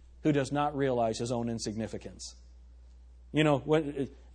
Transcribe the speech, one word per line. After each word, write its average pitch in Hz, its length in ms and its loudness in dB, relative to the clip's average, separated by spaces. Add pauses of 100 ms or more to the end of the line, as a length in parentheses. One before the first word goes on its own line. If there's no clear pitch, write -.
(240)
who 156 80 4
does 135 200 2
not 147 240 0
realize 120 440 2
his 117 120 -4
own 120 160 -2
insignificance. 110 880 -6 (960)
You 147 120 4
know, 147 160 4
when, 143 500 -2 (260)